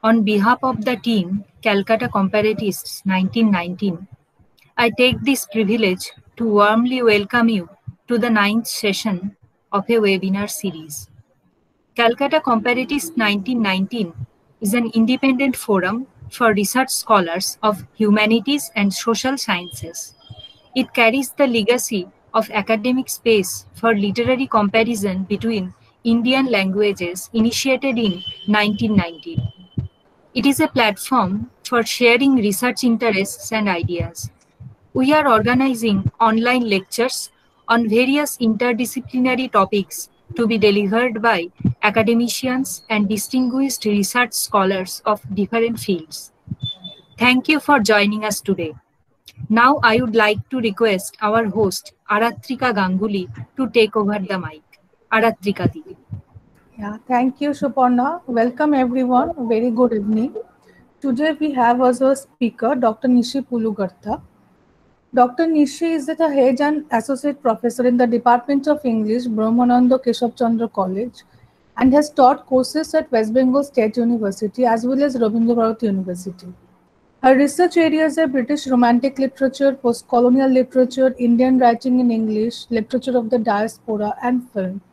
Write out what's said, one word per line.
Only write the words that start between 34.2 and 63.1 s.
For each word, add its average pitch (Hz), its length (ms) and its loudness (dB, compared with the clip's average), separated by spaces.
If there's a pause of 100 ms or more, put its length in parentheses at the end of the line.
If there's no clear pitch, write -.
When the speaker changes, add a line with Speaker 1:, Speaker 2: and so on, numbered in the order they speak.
Speaker 1:
We 262 200 2
are 302 160 4
organizing 226 880 2
online 226 500 2
lectures 202 600 -4 (380)
on 233 180 2
various 269 520 2
interdisciplinary 247 1080 -2
topics 196 600 -2 (260)
to 233 100 0
be 220 120 0
delivered 208 640 2
by 202 260 0 (360)
academicians 233 1080 0
and 208 180 0
distinguished 254 760 -2
research 214 480 0
scholars 190 720 -2
of 208 180 -2 (100)
different 226 460 -2
fields. - 540 -6 (840)
Thank 247 300 2
you 302 140 0
for 285 180 2
joining 208 460 0
us 208 160 -6
today. 170 320 -4 (760)
Now 240 340 4
I 233 200 4
would 226 160 0
like 214 320 2
to 262 100 -4
request 208 640 -2
our 220 240 0
host, 190 480 -2 (180)
Aratrika 233 600 -2
Ganguly, 190 520 -2 (300)
to 262 140 -2
take 220 260 2
over 208 240 0
the 190 180 -4
mic. 156 220 -10 (540)
Aratrika 208 580 0
Didi. - 240 -18 (800)
Speaker 2:
Yeah, 208 220 -10 (100)
thank 254 320 0
you, 285 120 -2
Suparna. 262 760 0
Welcome, 247 480 0
everyone. 262 760 0
Very 226 220 2
good 240 240 2
evening. 220 400 -2 (680)
Today 285 320 0
we 302 180 -2
have 247 300 2
as 254 200 4
a 269 140 4
speaker 240 580 -4
Doctor 240 340 0
Nishi 247 400 2